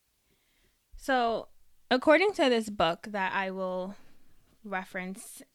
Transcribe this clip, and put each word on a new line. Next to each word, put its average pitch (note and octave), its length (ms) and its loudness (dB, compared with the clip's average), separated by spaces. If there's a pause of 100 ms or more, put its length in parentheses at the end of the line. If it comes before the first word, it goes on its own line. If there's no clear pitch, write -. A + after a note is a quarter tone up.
(1040)
So, A#3 460 0 (420)
according D#4 440 6
to F4 80 2
this A#3 260 2
book F3 400 0
that G3 260 -4
I F#3+ 160 -2
will F#3 440 -6 (680)
reference F#3 760 -8 (140)